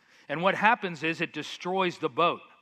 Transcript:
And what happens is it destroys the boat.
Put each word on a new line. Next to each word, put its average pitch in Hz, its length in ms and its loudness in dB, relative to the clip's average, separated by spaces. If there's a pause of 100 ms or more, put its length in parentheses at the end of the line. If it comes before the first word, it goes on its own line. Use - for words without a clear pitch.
(280)
And 151 140 -4
what 185 140 2
happens 190 480 2
is 160 160 -2
it 160 120 -4
destroys 180 680 -4
the 156 100 -2
boat. 143 320 2 (220)